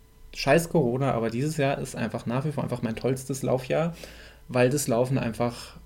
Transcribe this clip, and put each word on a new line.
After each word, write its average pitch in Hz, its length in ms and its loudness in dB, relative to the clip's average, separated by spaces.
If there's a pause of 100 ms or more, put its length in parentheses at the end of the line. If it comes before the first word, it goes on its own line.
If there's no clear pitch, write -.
(340)
scheiß 165 360 4
Corona, 131 440 2
aber 113 160 0
dieses 147 280 -2
Jahr 143 200 2
ist 120 180 -8
einfach 117 300 -4
nach 127 200 0
wie 151 80 -2
vor 127 100 -2
einfach 120 180 -4
mein 113 140 -2
tollstes 131 480 -2
Laufjahr, 143 500 0 (540)
weil 123 220 4
das 143 180 0
Laufen 123 300 2
einfach, 120 680 -4